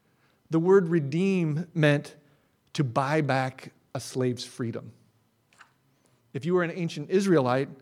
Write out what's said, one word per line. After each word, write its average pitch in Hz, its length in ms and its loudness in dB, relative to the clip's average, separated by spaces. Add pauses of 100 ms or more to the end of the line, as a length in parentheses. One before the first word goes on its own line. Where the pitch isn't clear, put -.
(500)
the 160 80 0
word 180 300 6
redeem 165 880 0
meant 147 420 2 (560)
to 160 100 -2
buy 139 380 0
back 131 520 -2 (220)
a 123 60 -8
slave's 127 440 -4
freedom. 117 460 -8 (1400)
If 131 120 -8
you 175 100 0
were 180 100 2
an 165 100 -4
ancient 156 360 -8
Israelite, 143 580 2 (120)